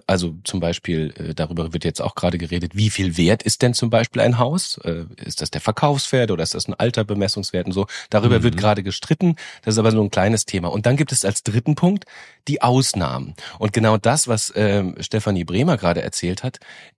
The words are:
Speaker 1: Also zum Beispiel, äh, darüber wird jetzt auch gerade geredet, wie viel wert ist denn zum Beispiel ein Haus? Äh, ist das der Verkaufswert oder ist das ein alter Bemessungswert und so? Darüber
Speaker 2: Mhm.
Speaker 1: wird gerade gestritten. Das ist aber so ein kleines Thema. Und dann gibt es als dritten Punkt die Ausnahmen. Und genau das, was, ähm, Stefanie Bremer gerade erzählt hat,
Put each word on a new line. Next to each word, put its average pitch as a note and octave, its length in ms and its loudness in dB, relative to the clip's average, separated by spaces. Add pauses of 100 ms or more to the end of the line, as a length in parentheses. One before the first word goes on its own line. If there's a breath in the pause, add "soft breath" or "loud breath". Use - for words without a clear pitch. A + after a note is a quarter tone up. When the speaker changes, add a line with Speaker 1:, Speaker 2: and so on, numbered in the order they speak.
Speaker 1:
Also F2 380 0
zum F#2 160 -4
Beispiel, E2+ 580 -2
äh, D#2+ 160 -8
darüber D#2+ 380 -4
wird E2 100 -4
jetzt D#2+ 180 -4
auch - 140 -4
gerade F2 240 0
geredet, F2 380 -4
wie G#2+ 120 2
viel F2+ 280 -2
wert F2 260 4
ist - 200 0
denn A#2+ 120 4
zum A#2 160 -2
Beispiel A2+ 320 2
ein A#2 160 4
Haus? C#3 460 -2
Äh, E2 220 -6 (100)
ist - 260 -10
das D3 80 -6
der - 100 -6
Verkaufswert C3+ 680 0
oder E2 140 0
ist - 100 -4
das - 140 -6
ein G2 60 -6
alter A#2 280 0
Bemessungswert G2+ 640 -2
und F#2+ 60 -4
so? F#2+ 160 -2 (220 loud breath)
Darüber G#2+ 280 4
Speaker 2:
Mhm. E2+ 60 2
Speaker 1:
wird A2+ 120 2
gerade G2+ 280 2
gestritten. D#3+ 500 0 (300 loud breath)
Das G#2+ 100 0
ist A2 40 2
aber A2 120 6
so A2 100 4
ein G2+ 120 2
kleines G#2 320 2
Thema. F2+ 260 -4
Und G#2+ 160 -2
dann B2+ 100 4
gibt D3+ 140 0
es - 140 0
als - 180 0
dritten A#2+ 320 0
Punkt F#3 300 2 (420 loud breath)
die D3 160 -2
Ausnahmen. E2 720 0 (240 loud breath)
Und G#2 140 -2
genau A2 240 4
das, B2 320 2
was, A2 260 -2
ähm, G2+ 460 0
Stefanie G2 420 -2
Bremer B2+ 360 0
gerade E2+ 220 0
erzählt - 440 -4
hat, - 160 -6 (380 loud breath)